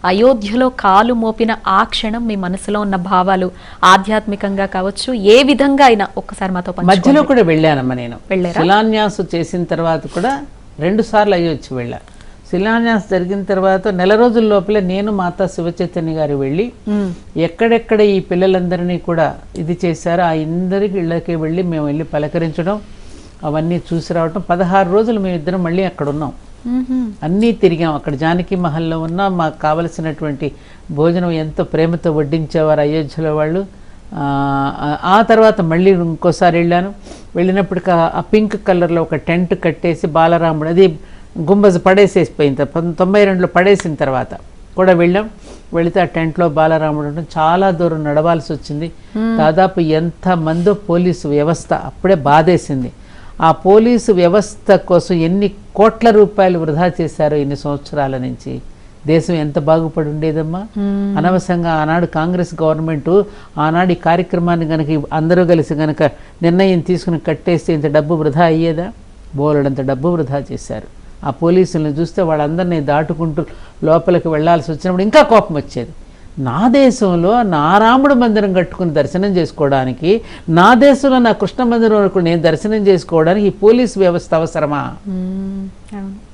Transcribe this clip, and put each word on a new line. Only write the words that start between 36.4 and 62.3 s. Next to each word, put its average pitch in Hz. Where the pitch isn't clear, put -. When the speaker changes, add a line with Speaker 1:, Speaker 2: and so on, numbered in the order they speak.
Speaker 2:
వెళ్ళాను. 175
వెళ్ళినప్పటికీ 185
ఆ, 165
ఆ -
పింక్ 214
కలర్లో 175
ఒక 160
టెంట్ 175
కట్టేసి 170
బాలరాముడు, 160
అది 170
గుంబజ్ 185
పడేసేసిపోయిన 185
తర్వాత, 160
తొంభై 202
రెండులో 185
పడేసిన 180
తర్వాత 131
కూడా 185
వెళ్ళాం. 180
వెళితే 170
ఆ 170
టెంట్లో 165
బాలరాముడు 156
ఉండడం, 151
చాలా 175
దూరం 160
నడవాల్సి 156
వచ్చింది. 151
Speaker 1:
Hmm. 226
Speaker 2:
దాదాపు 180
ఎంతమందో 165
పోలీసు 180
వ్యవస్థ 147
అప్పుడే 185
బాధేసింది. 143
ఆ 160
పోలీసు 220
వ్యవస్థ 180
కోసం 180
ఎన్ని 185
కోట్ల 220
రూపాయలు 196
వృధా 160
చేశారో 151
ఇన్ని 143
సంవత్సరాల 143
నుంచి. 127
దేశం 180
ఎంత 151
బాగుపడి 156
ఉండేదమ్మా. 156
Speaker 1:
Hmm. 202
Speaker 2:
అనవసరంగా 170
ఆనాడు 160
కాంగ్రెస్ 170